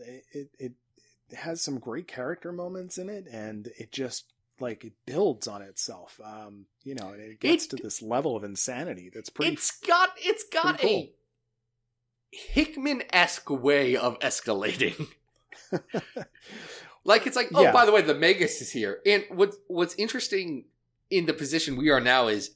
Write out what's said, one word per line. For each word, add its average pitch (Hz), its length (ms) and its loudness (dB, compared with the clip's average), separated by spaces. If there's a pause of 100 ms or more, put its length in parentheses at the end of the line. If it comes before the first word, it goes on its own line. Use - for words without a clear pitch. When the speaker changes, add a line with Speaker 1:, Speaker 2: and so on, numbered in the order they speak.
Speaker 1:
it, 135 440 -16 (100)
it, 127 120 -10 (580)
it - 60 -20
has 165 260 -10
some 135 180 -6
great 123 280 -10
character 170 460 -10
moments 180 440 -12
in 185 120 -10
it, 202 220 -14
and 107 360 -12 (100)
it 113 140 -16
just, 131 340 -6 (360)
like, 120 240 -6
it 113 80 -18 (120)
builds 143 420 0
on 101 140 -10
itself. - 600 -12
Um, 107 420 -18 (180)
you 135 120 -10
know, 98 140 -10
and 101 120 -18
it 110 200 -20
gets 311 240 2
Speaker 2:
It - 60 -14
Speaker 1:
to - 120 -8
this - 180 -8
level 120 360 -2
of 101 80 -10
insanity 101 680 -8
that's 110 160 -14
pretty - 240 -2
Speaker 2:
It's - 260 -2
got, 359 380 4
it's 359 280 -2
got 339 340 -2
Speaker 1:
pretty 523 80 2
cool. 196 140 2
Speaker 2:
a - 120 -14 (1400)
Hickman-esque 269 960 0
way 135 460 4
of 120 240 0
escalating. 127 880 -2 (640)
<laughs> - 160 -4 (1160)
Like, 220 220 6
it's - 80 -4
like, - 180 0
"Oh, 185 100 10
Speaker 1:
Yeah. 135 100 8
Speaker 2:
by - 120 10
the 208 60 6
way, 208 100 8
the 156 140 4
Magus 170 460 2
is 123 100 -10
here." 104 340 -4
And 202 260 4
what, 196 240 2 (120)
what's 175 280 -2
interesting 196 680 -4 (440)
in 185 160 2
the 156 80 0
position 147 420 -2
we 143 140 2
are 135 100 6
now 123 280 6
is 104 280 -2